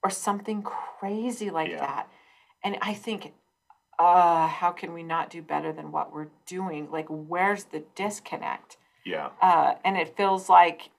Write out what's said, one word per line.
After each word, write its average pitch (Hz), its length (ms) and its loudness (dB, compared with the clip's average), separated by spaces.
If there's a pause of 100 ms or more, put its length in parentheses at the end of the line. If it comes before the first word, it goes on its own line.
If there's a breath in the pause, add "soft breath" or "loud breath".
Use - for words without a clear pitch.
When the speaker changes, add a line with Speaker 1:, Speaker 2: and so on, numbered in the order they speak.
Speaker 1:
Or 190 60 2
something 202 540 -4
crazy 214 840 -6
like 165 220 -4
Speaker 2:
Yeah. 156 80 -10
Speaker 1:
that. 139 300 -6 (540 soft breath)
And 202 180 -4
I 208 120 -4
think, - 400 -10 (680)
uh, 170 480 6
how 175 240 -2
can 175 200 -10
we 170 120 -12
not 165 260 -4
do 170 120 -14
better 156 300 -4
than 156 220 -10
what 151 200 -4
we're 151 160 -10 (160)
doing? 175 460 -8
Like, 160 180 -4
where's 180 560 0
the 156 180 -10 (120)
disconnect? - 800 -8 (300)
Speaker 2:
Yeah. - 240 -4 (120)
Speaker 1:
Uh, 160 340 6 (100)
and 190 120 0
it 165 200 -4
feels 190 320 0
like 175 500 6